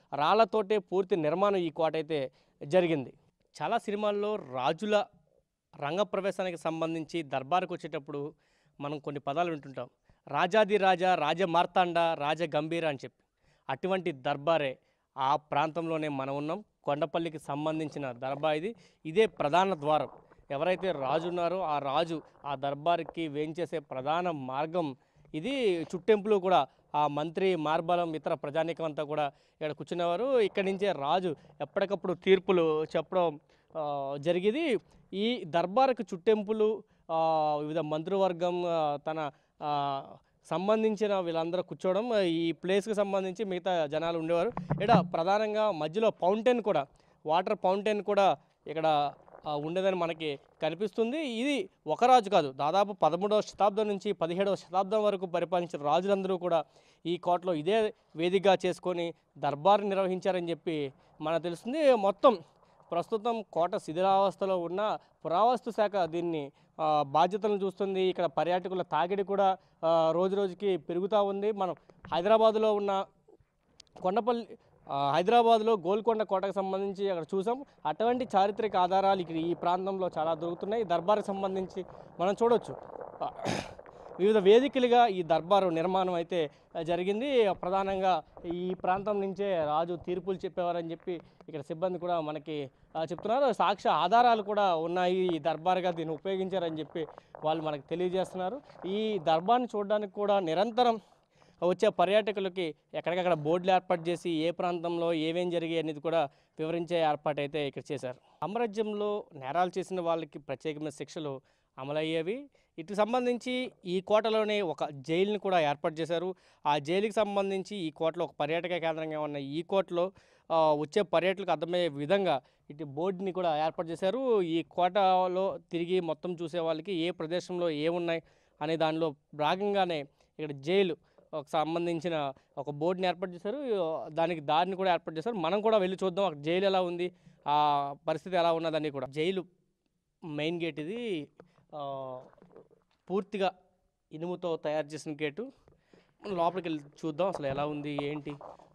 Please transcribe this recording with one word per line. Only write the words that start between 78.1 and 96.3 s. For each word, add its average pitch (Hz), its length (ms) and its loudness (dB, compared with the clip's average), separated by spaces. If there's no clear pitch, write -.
చారిత్రక 202 400 2
ఆధారాలు 190 440 4
ఇక్కడ 165 160 -6
ఈ 170 180 -2
ప్రాంతంలో 185 640 -2
చాలా 160 160 0
దొరుకుతున్నాయి. 175 500 -4
దర్బార్కి 175 420 2
సంబంధించి 190 580 -4
మనం 190 220 2
చూడొచ్చు. 226 340 2
వివిధ 208 180 6
వేదికలుగా 240 720 6
ఈ 185 160 0
దర్బారు 165 460 4
నిర్మాణం 180 460 0
అయితే, 170 360 -2
ఆ, 165 60 -4
జరిగింది. 202 720 2
ప్రధానంగా 190 680 0
ఈ 185 200 -2
ప్రాంతం 196 460 -2
నుంచే 196 440 -2
రాజు 160 420 -2
తీర్పులు 180 300 -4
చెప్పేవారని 170 540 -4
చెప్పి 165 220 -8
ఇక్కడ 156 120 -4
సిబ్బంది 175 380 -4
కూడా 170 220 -2
మనకి, 151 500 -6
ఆ, 165 80 -2
చెప్తున్నారు. 214 480 0
సాక్ష్య 196 380 2
ఆధారాలు 214 520 6
కూడా 202 340 2
ఉన్నాయి, 180 600 2
ఈ - 20 0
దర్బారుగా 170 520 0
దీన్ని 165 240 -2
ఉపయోగించారని 185 640 -2